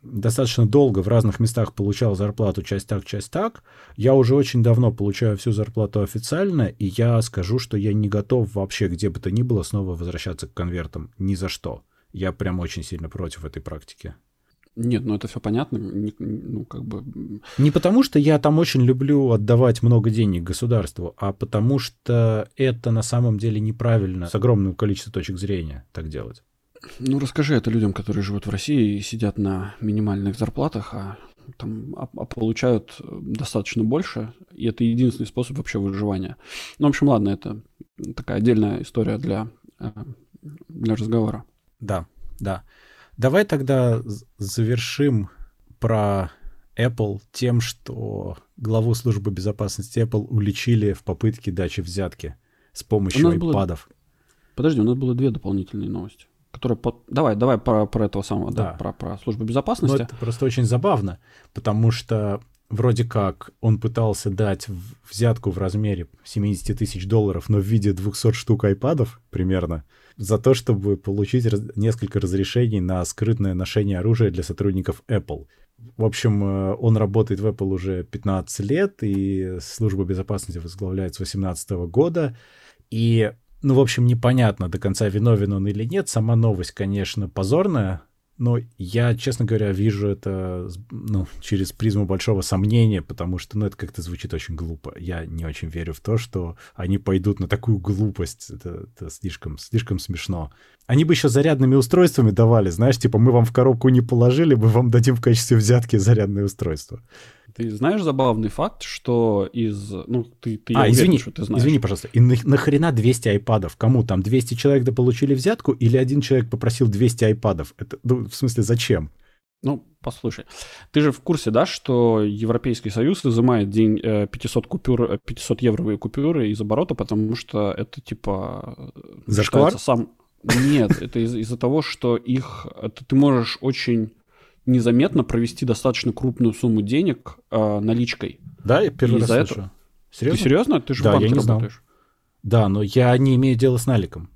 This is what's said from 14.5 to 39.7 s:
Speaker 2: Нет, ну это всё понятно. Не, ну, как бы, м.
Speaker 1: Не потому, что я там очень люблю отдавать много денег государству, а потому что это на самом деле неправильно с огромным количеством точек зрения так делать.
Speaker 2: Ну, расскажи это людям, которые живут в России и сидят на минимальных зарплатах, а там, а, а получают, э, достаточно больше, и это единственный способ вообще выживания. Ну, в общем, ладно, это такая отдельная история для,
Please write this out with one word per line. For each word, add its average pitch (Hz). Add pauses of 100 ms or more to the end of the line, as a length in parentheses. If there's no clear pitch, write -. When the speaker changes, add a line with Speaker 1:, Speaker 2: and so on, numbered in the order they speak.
Speaker 2:
Нет, 117
ну 107
это 104
всё -
понятно. 113
Не, 104
ну, 110
как 123
бы, 107
м. - (180)
Speaker 1:
Не 143
потому, 196
что 151
я 147
там 151
очень 135
люблю 131
отдавать 117
много 117
денег 101
государству, 92
а 98
потому 117
что 113
это 123
на 110
самом 120
деле 107
неправильно 107
с -
огромным 104
количеством 104
точек 92
зрения 87
так 80
делать. 58 (560)
Speaker 2:
Ну, 131
расскажи 143
это 110
людям, 107
которые 101
живут 101
в 104
России 104
и 101
сидят 110
на 98
минимальных 104
зарплатах, 113
а 98 (400)
там, 110
а, -
а -
получают, 113
э, -
достаточно 110
больше, 117 (200)
и -
это 113
единственный 117
способ 127
вообще -
выживания. 98 (440)
Ну, 147
в -
общем, 143
ладно, 104
это 107 (560)
такая -
отдельная 107
история 110
для, 113 (320)